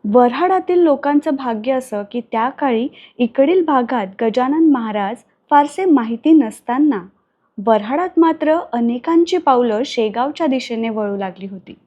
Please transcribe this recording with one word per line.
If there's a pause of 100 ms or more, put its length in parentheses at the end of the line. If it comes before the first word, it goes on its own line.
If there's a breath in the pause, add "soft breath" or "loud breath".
(120)
वऱ्हाडातील
लोकांचं
भाग्य
असं
की (100)
त्या
काळी (300 loud breath)
इकडील
भागात (140)
गजानन
महाराज (340)
फारसे
माहिती
नसताना (600)
वऱ्हाडात
मात्र (140)
अनेकांची
पावलं
शेगावच्या
दिशेने
वळू
लागली
होती. (120)